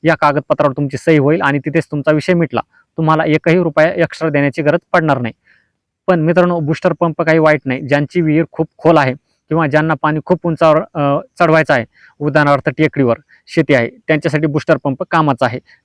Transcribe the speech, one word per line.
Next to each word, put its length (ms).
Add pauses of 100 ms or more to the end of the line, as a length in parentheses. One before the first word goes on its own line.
या 120
कागदपत्रावर 600
तुमची 200
सही 220
होईल 240
आणि 160
तिथेच 260
तुमचा 260
विषय 240
मिटला. 260 (360)
तुम्हाला 280
एकही 340
रुपया 360
एक्स्ट्रा 340
देण्याची 340
गरज 160 (140)
पडणार 260
नाही. 160 (720)
पण 140
मित्रांनो, 400
बूस्टर 320
पंप 300
काही 160
वाईट 260
नाही. 160
ज्यांची 400
विहीर 320
खूप 160 (100)
खोल 180
आहे 180 (340)
किंवा 180
ज्यांना 360
पाणी 220
खूप 200
उंचावर, 340 (160)
अ, 240 (200)
चढवायचं 360
आहे, 100 (340)
उदाहरणार्थ 500 (100)
टेकडीवर 380 (300)
शेती 280
आहे, 140
त्यांच्यासाठी 580
बूस्टर 300
पंप 340
कामाचा 360
आहे. 120 (260)